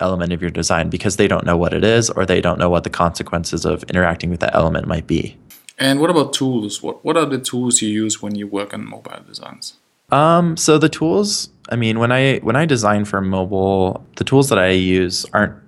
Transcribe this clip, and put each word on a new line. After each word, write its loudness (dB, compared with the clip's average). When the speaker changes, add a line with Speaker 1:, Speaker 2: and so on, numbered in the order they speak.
Speaker 1:
element -2
of -4
your -4
design -2
because -4
they 4
don't 0
know 2
what 0
it 0
is 4
or -2
they 2
don't 0
know 2
what 0
the -8
consequences -4
of -2
interacting 0
with -4
that -2
element 0
might -4
be. -2
Speaker 2:
And 0
what 2
about 2
tools? -4
What, -10
what 0
are 2
the -2
tools -2
you -2
use -4
when -6
you -6
work -6
on -12
mobile -16
designs? -16
Speaker 1:
Um, 4
so 4
the 4
tools, -2
I -4
mean, 0
when 2
I, 2
when 0
I 2
design 2
for -2
mobile, 0
the -4
tools 2
that 4
I 4
use 2
aren't 2